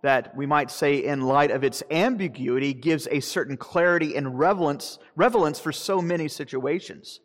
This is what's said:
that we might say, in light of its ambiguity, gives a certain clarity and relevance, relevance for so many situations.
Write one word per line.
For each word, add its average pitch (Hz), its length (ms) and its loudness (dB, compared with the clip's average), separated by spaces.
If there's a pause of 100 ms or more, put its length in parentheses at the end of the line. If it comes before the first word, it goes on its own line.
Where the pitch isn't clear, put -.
that 135 340 2
we 139 100 -4
might 147 220 2
say, 143 360 2
in 143 160 -2
light 135 320 4
of 131 100 0
its 135 260 -2
ambiguity, 135 840 0
gives 151 340 0
a 143 120 0
certain 139 360 -4
clarity 170 600 2
and 135 200 -4
relevance, 156 600 0 (160)
relevance 175 460 2
for 160 100 -4
so 185 320 -2
many 170 240 -2
situations. 139 1000 -6